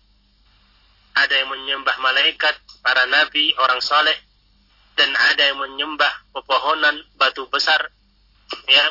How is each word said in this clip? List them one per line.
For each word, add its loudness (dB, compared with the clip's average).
Ada 0
yang -8
menyembah -4
malaikat, 0
para 2
nabi, 0
orang 2
saleh, 0
dan 0
ada 2
yang -8
menyembah -2
pepohonan, 0
batu -2
besar, 2
ya, 4